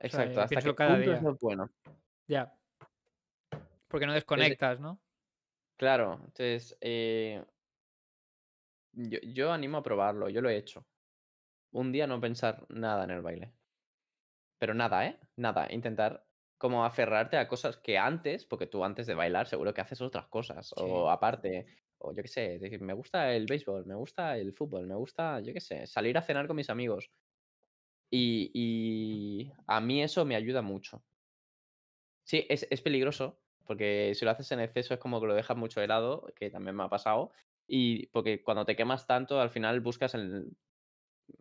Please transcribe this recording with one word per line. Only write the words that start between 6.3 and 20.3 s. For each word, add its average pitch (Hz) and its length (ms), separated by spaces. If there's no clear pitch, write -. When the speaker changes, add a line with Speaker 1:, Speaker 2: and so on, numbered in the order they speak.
Speaker 2:
eh, 113 640
yo, 117 300
yo 131 300
animo 151 260
a 143 40
probarlo, 104 480
yo 107 100
lo 127 100
he 107 60
hecho. - 300
Un 127 200
día 143 160
no 123 120
pensar 117 500
nada 107 340
en 92 60
el 87 120
baile. 85 320
Pero 110 160
nada, 113 320
¿eh? 285 120
Nada, 110 340
intentar 110 560
como 123 260
aferrarte 117 520
a 123 120
cosas 127 300
que 104 200
antes, 156 480
porque 95 220
tú 98 160
antes 101 220
de 110 80
bailar 87 340
seguro 92 260
que - 60
haces 123 200
otras 127 280
cosas, - 480